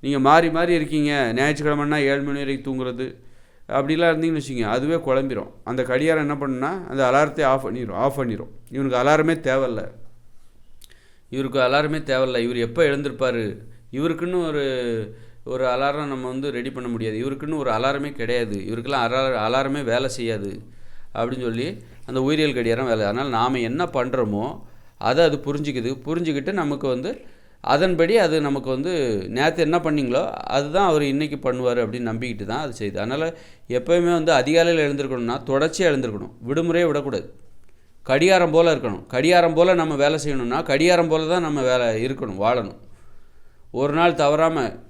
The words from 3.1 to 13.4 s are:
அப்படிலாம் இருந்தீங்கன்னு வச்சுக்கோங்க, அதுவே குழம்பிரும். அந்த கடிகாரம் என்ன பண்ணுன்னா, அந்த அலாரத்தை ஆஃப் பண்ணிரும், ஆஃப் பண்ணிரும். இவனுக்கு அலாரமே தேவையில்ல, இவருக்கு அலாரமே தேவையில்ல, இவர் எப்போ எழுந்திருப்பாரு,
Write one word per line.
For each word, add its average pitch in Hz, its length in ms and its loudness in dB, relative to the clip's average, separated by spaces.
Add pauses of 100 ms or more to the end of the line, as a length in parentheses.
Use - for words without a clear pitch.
அப்படிலாம் 160 440 2
இருந்தீங்கன்னு 160 340 0
வச்சுக்கோங்க, 123 160 -4
அதுவே 131 320 0
குழம்பிரும். 135 560 -2 (140)
அந்த 127 180 -4
கடிகாரம் 147 480 2
என்ன 143 160 -4
பண்ணுன்னா, 143 440 -6
அந்த 131 200 2
அலாரத்தை 151 320 2
ஆஃப் 131 240 2
பண்ணிரும், 110 260 -6
ஆஃப் 135 280 -2
பண்ணிரும். 117 280 -4 (220)
இவனுக்கு 127 280 -2
அலாரமே 151 380 4
தேவையில்ல, 131 520 -2 (1400)
இவருக்கு 131 280 -2
அலாரமே 147 420 2
தேவையில்ல, 131 380 0
இவர் 120 180 0
எப்போ 117 280 2
எழுந்திருப்பாரு, 127 760 -2 (340)